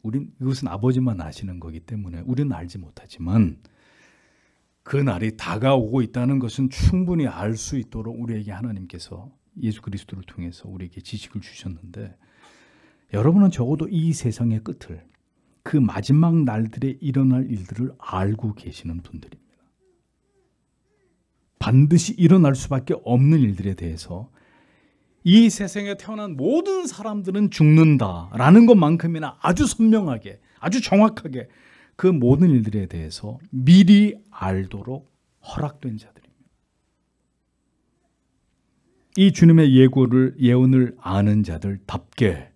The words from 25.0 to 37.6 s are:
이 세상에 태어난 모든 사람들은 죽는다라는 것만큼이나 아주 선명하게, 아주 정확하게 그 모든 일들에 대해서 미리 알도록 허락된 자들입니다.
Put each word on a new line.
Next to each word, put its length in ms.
이 280
세상에 460
태어난 400
모든 500
사람들은 640
죽는다라는 1160
것만큼이나 760
아주 240
선명하게, 720
아주 220
정확하게 680
그 100
모든 420
일들에 380
대해서 520
미리 680
알도록 840
허락된 560
자들입니다. 520